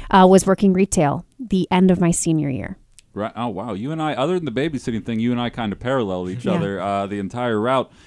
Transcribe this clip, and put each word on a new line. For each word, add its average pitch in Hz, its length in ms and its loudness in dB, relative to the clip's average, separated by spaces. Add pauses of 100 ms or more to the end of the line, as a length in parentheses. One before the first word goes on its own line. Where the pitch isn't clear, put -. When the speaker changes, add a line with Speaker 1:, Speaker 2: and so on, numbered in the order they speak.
Speaker 1:
uh, 190 200 8
was 190 180 6
working 190 260 4
retail 175 520 0 (140)
the 190 300 -2
end 185 220 6
of 180 100 2
my 170 100 4
senior 156 380 0
year. 123 280 -8 (380)
Speaker 2:
Right. 107 200 -6
Oh, 120 140 -6
wow. 104 240 -8
You 117 180 -6
and 160 100 -6
I, 151 140 -4
other 165 240 -2
than 165 60 -8
the 127 60 -6
babysitting 127 540 -4
thing, 113 140 -4
you 120 120 0
and 123 80 -2
I 120 120 -4
kinda 107 240 -6
parallel 98 560 -2
each 120 140 -8
Speaker 1:
Yeah. - 80 0
Speaker 2:
other, 98 280 -2
uh, 98 240 -2
the 101 140 -6
entire 117 420 -4
route. 127 300 0 (160)